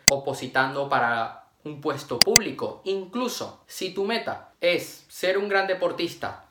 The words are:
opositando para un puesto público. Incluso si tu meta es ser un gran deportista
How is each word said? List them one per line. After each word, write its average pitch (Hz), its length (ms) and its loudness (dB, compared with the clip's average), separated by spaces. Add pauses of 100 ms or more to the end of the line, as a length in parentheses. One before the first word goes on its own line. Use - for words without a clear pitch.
opositando 135 800 0
para 120 600 0 (160)
un 147 160 -10
puesto 147 400 -4
público. 135 640 4
Incluso 190 840 -4
si 180 260 -6
tu 196 120 0
meta - 560 -4
es - 480 0
ser 185 280 0
un 202 120 0
gran 190 180 4
deportista 170 840 -2